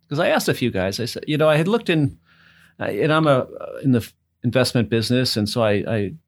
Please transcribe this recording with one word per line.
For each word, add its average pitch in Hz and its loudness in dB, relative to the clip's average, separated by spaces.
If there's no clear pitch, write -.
'cause 147 -4
I 175 0
asked 285 0
a 143 0
few 120 -2
guys, 95 -2
I 113 -4
said, - -10
you 151 -2
know, 156 4
I 151 4
had 165 0
looked 226 -2
in, 156 0
uh, 104 -6
and 123 0
I'm 156 2
a, 135 4
uh, - -12
in 131 4
the 117 4
f-, - -8
investment 123 0
business, 120 0
and 107 0
so 120 -2
I, 104 2
I 101 -4